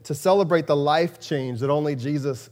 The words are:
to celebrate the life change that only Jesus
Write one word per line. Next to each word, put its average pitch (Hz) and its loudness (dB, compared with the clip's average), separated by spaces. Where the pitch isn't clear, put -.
to 151 -6
celebrate 175 2
the 147 4
life 151 0
change 131 -6
that 135 0
only 147 0
Jesus 135 -4